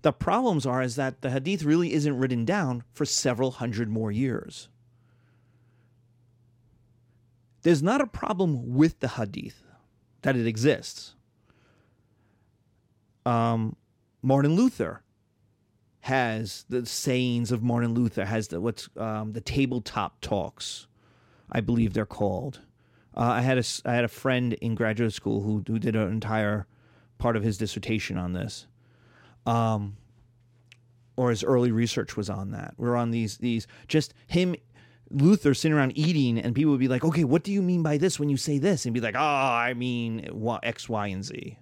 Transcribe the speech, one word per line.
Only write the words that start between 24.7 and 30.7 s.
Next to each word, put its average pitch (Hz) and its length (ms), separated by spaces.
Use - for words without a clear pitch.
graduate 110 380
school 104 280
who, 107 240
who 113 140
did 110 160
an 104 160
entire 107 560
part 117 200
of 101 60
his 107 140
dissertation 104 600
on 90 160
this, 101 340
um, 110 500